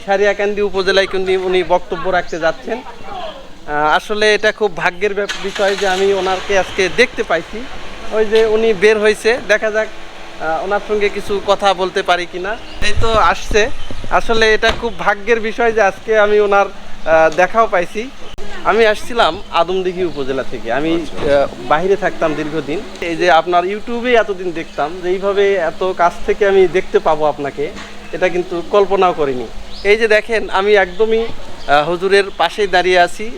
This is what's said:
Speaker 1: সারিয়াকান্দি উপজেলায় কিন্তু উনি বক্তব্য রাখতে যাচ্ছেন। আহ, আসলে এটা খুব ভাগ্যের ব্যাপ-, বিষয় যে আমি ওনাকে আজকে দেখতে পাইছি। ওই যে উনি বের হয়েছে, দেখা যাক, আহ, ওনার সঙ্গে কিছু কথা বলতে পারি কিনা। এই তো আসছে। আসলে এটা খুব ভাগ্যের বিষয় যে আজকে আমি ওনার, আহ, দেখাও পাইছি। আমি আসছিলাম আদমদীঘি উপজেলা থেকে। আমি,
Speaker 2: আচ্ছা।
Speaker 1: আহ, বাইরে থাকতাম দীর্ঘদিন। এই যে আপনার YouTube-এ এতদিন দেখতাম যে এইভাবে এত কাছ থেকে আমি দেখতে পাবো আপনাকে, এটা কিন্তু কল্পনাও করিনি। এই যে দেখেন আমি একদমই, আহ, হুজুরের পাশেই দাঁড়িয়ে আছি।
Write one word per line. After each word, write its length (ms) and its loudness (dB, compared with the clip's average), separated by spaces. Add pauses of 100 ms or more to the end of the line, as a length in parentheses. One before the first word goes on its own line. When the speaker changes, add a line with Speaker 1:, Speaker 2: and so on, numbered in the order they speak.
Speaker 1:
সারিয়াকান্দি 560 0
উপজেলায় 460 0
কিন্তু 240 -2
উনি 320 0
বক্তব্য 460 -2
রাখতে 300 -2
যাচ্ছেন। 380 -2
আহ, 960 -12
আসলে 600 2
এটা 180 2
খুব 260 -2
ভাগ্যের 360 -2
ব্যাপ-, 300 -6
বিষয় 320 -2
যে 120 -2
আমি 260 2
ওনাকে 460 0
আজকে 380 0
দেখতে 260 2
পাইছি। 400 -4 (480)
ওই 140 2
যে 200 4
উনি 280 2
বের 260 4
হয়েছে, 480 2
দেখা 240 0
যাক, 160 0
আহ, 760 -6
ওনার 240 0
সঙ্গে 220 0
কিছু 380 -4
কথা 260 2
বলতে 280 -2
পারি 300 0
কিনা। 260 -6 (300)
এই 140 6
তো 120 4
আসছে। 560 2 (420)
আসলে 420 4
এটা 180 2 (100)
খুব 180 -4
ভাগ্যের 400 0
বিষয় 320 0
যে 100 2
আজকে 380 0
আমি 200 4
ওনার, 260 4
আহ, 680 2
দেখাও 320 4
পাইছি। 420 -2 (540)
আমি 220 4
আসছিলাম 560 0 (100)
আদমদীঘি 520 -2
উপজেলা 480 -4
থেকে। 220 -4
আমি, 220 0
Speaker 2:
আচ্ছা। 480 0
Speaker 1:
আহ, 40 0 (200)
বাইরে 280 2
থাকতাম 400 -2
দীর্ঘদিন। 460 -4 (200)
এই 140 -4
যে 160 2
আপনার 320 4
YouTube-এ 520 -2
এতদিন 360 0
দেখতাম 500 -6
যে 80 -4
এইভাবে 440 0
এত 440 -2
কাছ 160 2 (120)
থেকে 220 2
আমি 200 6
দেখতে 320 0
পাবো 260 2
আপনাকে, 460 -4 (400)
এটা 180 0
কিন্তু 320 -4 (100)
কল্পনাও 420 4
করিনি। 340 -2 (360)
এই 140 4
যে 100 2
দেখেন 420 0
আমি 260 2
একদমই, 500 2 (420)
আহ, 220 4
হুজুরের 340 2 (140)
পাশেই 300 0
দাঁড়িয়ে 320 4
আছি। 380 0